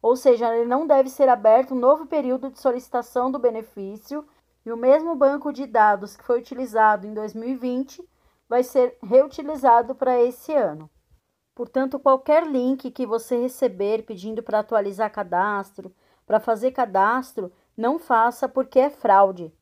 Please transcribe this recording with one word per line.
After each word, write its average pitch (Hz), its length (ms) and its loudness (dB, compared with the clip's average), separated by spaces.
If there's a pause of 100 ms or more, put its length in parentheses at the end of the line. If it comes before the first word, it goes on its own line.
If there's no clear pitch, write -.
ou 233 160 2
seja, 233 400 2
ele 233 100 0
não 269 200 -2
deve 269 240 4
ser 262 180 2
aberto 240 460 4
um 254 40 -2
novo 285 280 2
período 262 440 -4
de - 80 -20
solicitação 247 720 -4
do 254 80 -6
benefício 220 880 -6 (400)
e 226 80 -10
o 233 40 -8
mesmo 302 380 2
banco 277 380 0
de 262 140 -10
dados 208 500 0
que - 80 -20
foi 240 160 -2
utilizado 220 640 0
em 214 60 -14
dois 214 220 -10
mil 226 140 -10
e 262 60 -4
vinte 254 480 -8 (460)
vai 247 140 2
ser 254 400 0
reutilizado 262 920 2
para 254 260 0
esse 247 340 -2
ano. 156 360 -2 (640)
Portanto, 262 440 -6
qualquer 285 480 2
link 262 440 -4
que 254 160 -8
você 226 300 -4
receber 220 680 -4
pedindo 220 400 -12
para 214 160 -4
atualizar 208 540 -2
cadastro, 190 840 -6 (320)
para 214 140 2
fazer 226 320 -2
cadastro, 214 800 -2 (240)
não 247 220 -2
faça 240 500 0
porque 262 320 0
é 277 100 2
fraude. 190 720 2